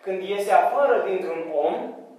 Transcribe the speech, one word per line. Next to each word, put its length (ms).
când 200
iese 300
afară 500
dintr-un 520
om, 400